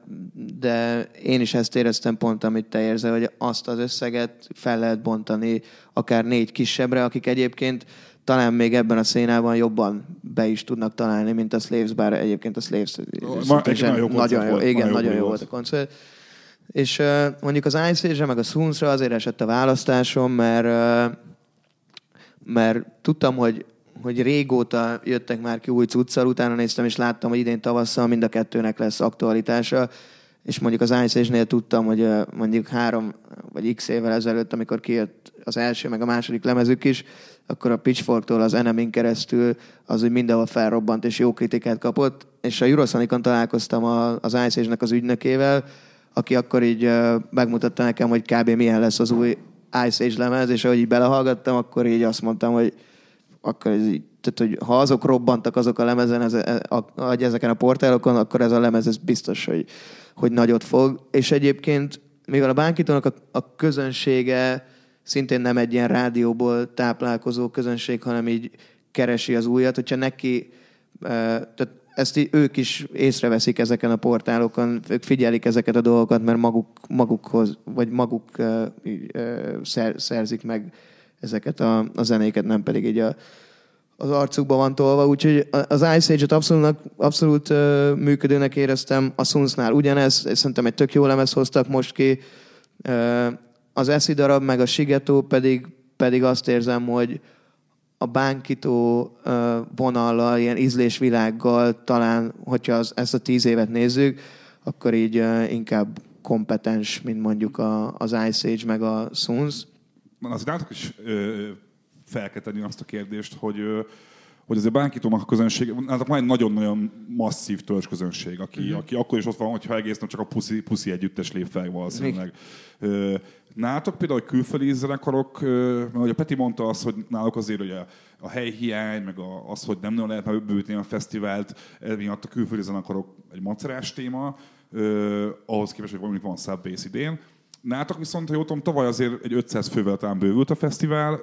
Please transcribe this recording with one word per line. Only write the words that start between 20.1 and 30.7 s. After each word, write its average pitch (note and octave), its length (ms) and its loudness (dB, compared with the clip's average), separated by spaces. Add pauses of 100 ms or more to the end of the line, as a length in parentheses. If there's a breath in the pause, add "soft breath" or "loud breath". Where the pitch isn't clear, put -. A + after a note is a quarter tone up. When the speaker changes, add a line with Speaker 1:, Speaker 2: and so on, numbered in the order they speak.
Speaker 1:
mert, A#2 320 2
ö, A#2 480 2 (1300 soft breath)
mert A2+ 420 2 (160)
tudtam, D3 340 0
hogy, A#2 280 0 (380)
hogy B2 200 -2
régóta A#2+ 840 0
jöttek A#2+ 360 -4
már A#2 200 -6
ki - 100 -6
új B2 140 4
cuccal, B2 420 0
utána A#2+ 280 0
néztem, A#2+ 300 -2
és A#2 120 -2
láttam, A#2+ 340 -2
hogy A#2+ 80 0
idén A#2 220 -2
tavasszal A#2+ 460 0
mind A#2 180 2
a A2 40 0
kettőnek A2 500 -2
lesz A2 220 -2
aktualitása, A#2 880 0 (560 loud breath)
és - 140 -6
mondjuk A#2 240 0